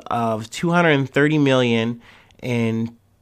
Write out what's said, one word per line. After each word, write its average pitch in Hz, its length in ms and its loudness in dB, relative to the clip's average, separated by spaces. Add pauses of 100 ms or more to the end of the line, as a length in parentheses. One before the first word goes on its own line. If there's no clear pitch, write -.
of 113 420 -4
two - 220 -4
hundred 156 400 2
thirty 151 260 2
million 120 640 2 (420)
in 113 540 -4 (260)